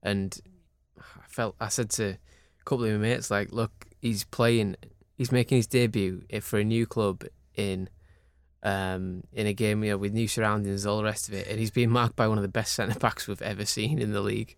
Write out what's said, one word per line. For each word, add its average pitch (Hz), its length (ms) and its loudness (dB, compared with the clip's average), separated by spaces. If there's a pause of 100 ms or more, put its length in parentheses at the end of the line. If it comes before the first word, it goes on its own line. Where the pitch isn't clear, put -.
And 98 360 -2 (600)
I - 280 -20
felt, 110 320 -4
I 110 100 -4
said 113 220 -2
to 104 200 0
a - 540 -16
couple 120 200 0
of 110 60 2
my 107 60 2
mates, 110 340 0
like, 101 200 0
Look, - 360 -4 (120)
he's 110 240 0
playing, 117 520 2 (400)
he's 123 160 -2
making 123 260 4
his 113 100 4
debut 107 640 2
i-, 110 80 -4
for 104 200 -2
a 104 40 4
new 113 220 2
club 104 380 0 (320)
in, 95 340 -2 (760)
um, 92 680 -2
in 107 160 -2
a 104 60 2
game, 107 300 2
you 107 80 0
know, 101 60 0
with 101 160 -2
new 113 140 2
surroundings, 104 580 0
all 104 120 0
the 107 60 0
rest 107 240 -2
of 107 60 -10
it, 95 140 -6
and 107 120 -6
he's 110 120 0
being 120 180 4
marked 117 260 4
by 113 120 2
one 107 100 2
of 104 40 2
the 101 60 0
best 107 260 -2
centre 107 260 -2
backs - 280 -2
we've 101 140 -8
ever 104 240 -6
seen 117 340 0
in 107 120 -2
the 101 100 0
league. 107 360 -2